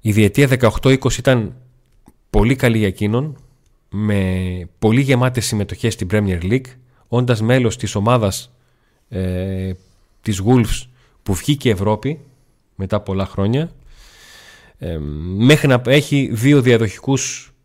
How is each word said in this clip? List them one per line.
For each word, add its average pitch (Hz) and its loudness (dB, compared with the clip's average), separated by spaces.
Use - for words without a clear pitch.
Η 110 -2
διετία 107 4
δεκαοκτώ 127 2
είκοσι 131 0
ήταν 120 0
πολύ 110 2
καλή 117 0
για 107 2
εκείνον, 117 -2
με 92 -4
πολύ 113 2
γεμάτες 127 0
συμμετοχές 107 -4
στην 92 -8
Premier 98 0
League, 127 -2
όντας 120 0
μέλος 120 0
της - -8
ομάδας, 107 -2
ε, 95 -6
της 95 -4
Wolves 120 2
που 98 -2
βγήκε 143 -2
Ευρώπη 107 -2
μετά 98 -4
πολλά 95 -4
χρόνια, 139 -2
ε, 82 -8
μέχρι 143 4
να 123 4
έχει 139 2
δύο 135 4
διαδοχικούς 120 0